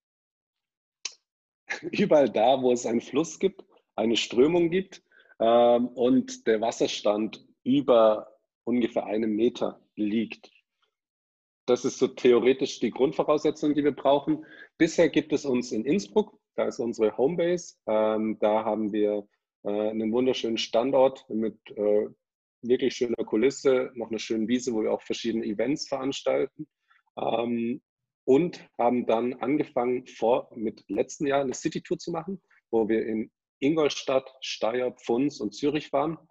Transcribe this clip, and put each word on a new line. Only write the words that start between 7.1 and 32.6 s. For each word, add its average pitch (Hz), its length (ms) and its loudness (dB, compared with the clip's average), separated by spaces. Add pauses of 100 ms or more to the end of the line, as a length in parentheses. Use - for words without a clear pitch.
über 120 640 4 (340)
ungefähr 117 420 -2
einem 110 280 -2
Meter 113 460 0 (160)
liegt. 107 540 -4 (1160)
Das 123 180 2
ist 127 140 -4
so 127 100 2
theoretisch 123 680 2
die 117 120 -2
Grundvoraussetzung, 151 840 0
die 147 100 -2
wir 147 80 2
brauchen. 147 520 0 (320)
Bisher 170 320 4
gibt - 240 -2
es 139 120 -2
uns 123 280 -2
in 110 120 -4
Innsbruck, 196 540 -2 (180)
da 113 100 0
ist 110 120 -8
unsere 113 380 0
Homebase. 170 600 0 (100)
Ähm, 107 540 0
da 107 240 2
haben 107 280 -2
wir, 104 340 0 (380)
äh, 104 60 -4 (200)
einen 110 220 -4
wunderschönen 123 460 -2
Standort 135 720 0
mit, 110 280 -4 (180)
äh, 104 320 2 (540)
wirklich 123 320 0
schöner 117 300 -4
Kulisse, 127 680 0
noch 113 160 -10
einer 110 80 -6
schönen 110 300 -4
Wiese, 123 260 -2
wo 110 80 -2
wir 110 100 -2
auch 107 100 -4
verschiedene 113 420 -6
Events 117 440 -4
veranstalten. 139 800 -4 (500)
Ähm, 117 640 -2 (420)
und 147 440 2 (100)
haben 123 280 2
dann 120 280 0
angefangen, 127 720 -2
vor, 123 480 0
mit 110 340 -6
letzten 123 380 -4
Jahr 139 140 2
eine 131 140 -2
City-Tour - 440 -6
zu - 120 -10
machen, 170 320 -8 (280)